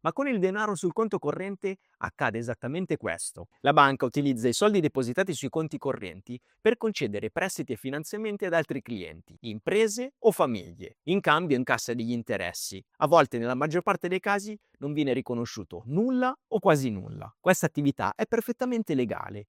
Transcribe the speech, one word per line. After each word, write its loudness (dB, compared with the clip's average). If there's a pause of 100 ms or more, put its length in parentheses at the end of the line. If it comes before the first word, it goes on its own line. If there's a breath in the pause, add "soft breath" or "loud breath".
Ma -2
con -2
il 0
denaro 0
sul -2
conto 0
corrente -6 (220)
accade -4
esattamente -4
questo. -8 (120)
La 4
banca 6
utilizza 2
i 2
soldi 4
depositati 0
sui -6
conti -4
correnti -8 (180)
per 4
concedere -2
prestiti -4
e -6
finanziamenti -6
ad -2
altri 0
clienti, -12
imprese -2
o 6
famiglie. -2
In 2
cambio 4
incassa 0
degli -4
interessi. -6 (160)
A 0
volte, 6
nella -2
maggior -2
parte 0
dei -2
casi, -4 (200)
non -6
viene 2
riconosciuto -6
nulla 0 (140)
o 0
quasi 4
nulla. -8
Questa 2
attività 0
è -2
perfettamente -2
legale -4